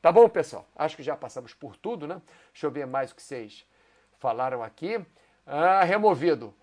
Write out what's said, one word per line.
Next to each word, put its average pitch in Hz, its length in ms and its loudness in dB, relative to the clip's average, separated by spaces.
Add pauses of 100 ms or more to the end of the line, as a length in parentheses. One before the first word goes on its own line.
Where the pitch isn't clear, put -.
Tá 165 100 4
bom, 226 180 10
pessoal? - 460 -6
Acho 156 200 -4
que 147 80 -18
já 143 120 -6
passamos 123 380 -16
por 117 220 -18
tudo, 190 320 -10
né? 175 140 -12 (320)
Deixa - 120 -12
eu 143 60 -2
ver 139 160 -8
mais 131 240 -6
o - 40 -20
que - 60 -20
vocês 117 440 -14 (540)
falaram 123 440 -4
aqui. 180 360 -8 (460)
Ah, 180 380 2
removido. 170 800 2